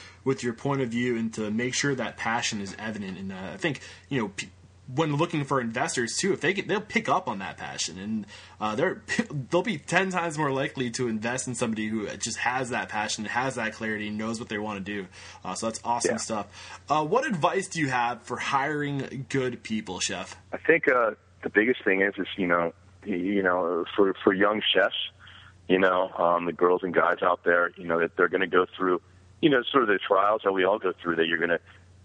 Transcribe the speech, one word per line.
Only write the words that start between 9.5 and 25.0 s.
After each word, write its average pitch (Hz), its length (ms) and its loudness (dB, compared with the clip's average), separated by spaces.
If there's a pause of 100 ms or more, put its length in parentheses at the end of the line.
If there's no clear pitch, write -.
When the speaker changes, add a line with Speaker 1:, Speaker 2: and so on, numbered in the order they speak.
Speaker 1:
they'll 175 120 2
be 185 160 -2
ten 185 320 0
times 170 260 -2
more 151 140 0
likely 135 400 -2
to 123 160 -2
invest 117 400 -2
in 127 80 -4
somebody 110 320 -2
who 107 300 -2
just 107 220 -6
has 127 320 -2
that 104 180 -4
passion, 107 380 -4
has 127 280 0
that 113 200 -4
clarity, 107 360 -6
knows 110 300 -4
what 120 80 -10
they 107 100 -4
wanna 104 220 -6
do. 98 260 -6 (380)
Uh, 92 100 -6
so 113 120 -4
that's 110 180 -4
awesome 120 300 0
Speaker 2:
Yeah. - 20 -4
Speaker 1:
stuff. - 720 -8
Uh, 156 160 2
what 220 200 2
advice 180 440 0
do 165 100 -8
you 147 100 0
have 120 340 0
for 123 140 -8
hiring 139 920 -2
good 127 340 0
people, 98 380 -4
Chef? 92 340 -4 (180)
Speaker 2:
I - 40 -6
think, 160 320 4
uh, 120 240 4 (320)
the - 60 -4
biggest 113 340 4
thing 95 160 4
is, 98 180 4
is, 90 80 -4 (100)
you 92 120 0
know, 87 240 4 (340)
y-, 101 80 -2
you 95 300 0
know, 90 400 2 (100)
for, 98 200 4 (100)
for 101 80 6
young 104 280 4 (140)
chefs, 98 220 4 (720)